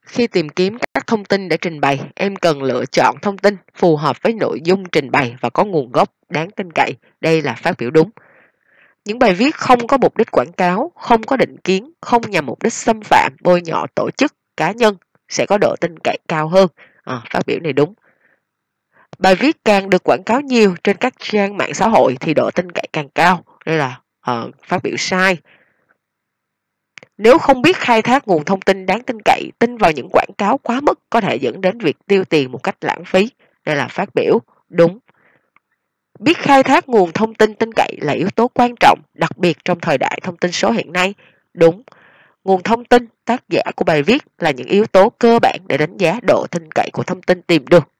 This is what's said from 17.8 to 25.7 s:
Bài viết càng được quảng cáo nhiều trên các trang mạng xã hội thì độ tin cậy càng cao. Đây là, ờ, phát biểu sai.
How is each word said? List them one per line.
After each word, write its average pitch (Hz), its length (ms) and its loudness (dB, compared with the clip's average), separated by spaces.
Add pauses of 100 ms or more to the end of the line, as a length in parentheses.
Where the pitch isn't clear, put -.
Bài 190 160 4
viết 262 300 0
càng 196 240 2
được 180 140 2
quảng 156 220 0
cáo 247 160 0
nhiều 226 420 2
trên 202 140 0
các 254 220 -4
trang 202 380 -2
mạng - 160 -4
xã 196 140 0
hội 160 320 2
thì 160 140 -2
độ 117 180 0
tin - 200 -6
cậy - 220 -8
càng 147 160 -6
cao. 170 340 0 (220)
Đây 160 120 -2
là, 127 240 -4 (200)
ờ, 120 300 -6 (120)
phát - 200 -4
biểu - 140 -6
sai. 185 400 0 (1800)